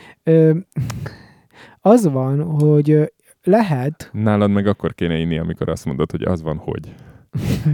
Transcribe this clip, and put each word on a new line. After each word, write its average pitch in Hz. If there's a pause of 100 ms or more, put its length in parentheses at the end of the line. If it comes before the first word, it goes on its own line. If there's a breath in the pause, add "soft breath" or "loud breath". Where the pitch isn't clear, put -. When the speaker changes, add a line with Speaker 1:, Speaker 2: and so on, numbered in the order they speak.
(240 loud breath)
Speaker 1:
Ö, 160 (1200 loud breath)
az 208
van, 135
hogy, 151
ö, 151 (400)
lehet 165
Speaker 2:
Nálad 104
meg 101
akkor 90
kéne 85
inni, 82
amikor 82
azt -
mondod, 73
hogy -
az 87
van, 78
hogy. - (800 loud breath)